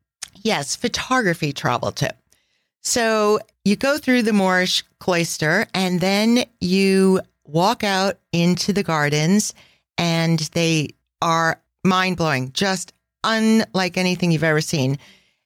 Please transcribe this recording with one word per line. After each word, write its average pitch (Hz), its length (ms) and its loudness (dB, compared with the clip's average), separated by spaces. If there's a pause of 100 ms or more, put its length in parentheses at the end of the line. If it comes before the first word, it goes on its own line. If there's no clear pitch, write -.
(360)
Yes, 165 400 -2
photography 190 760 -2
travel 120 380 -4
tip. - 260 -4 (640)
So 220 580 0 (240)
you 202 120 2
go 277 220 0
through 254 260 2
the 214 100 0
Moorish 185 500 2 (160)
cloister, 170 760 0
and 180 280 -2
then 208 420 2 (160)
you 190 600 2 (240)
walk 180 380 0
out 196 340 -2 (160)
into 175 400 0
the 202 100 -2
gardens, 156 680 0 (440)
and 165 420 0 (140)
they 165 360 0 (320)
are 165 400 0 (240)
mind-blowing, 170 680 -2
just 190 420 -4 (300)
unlike 220 720 0
anything 180 340 0
you've 156 120 0
ever 156 180 2
seen. 139 360 -2 (480)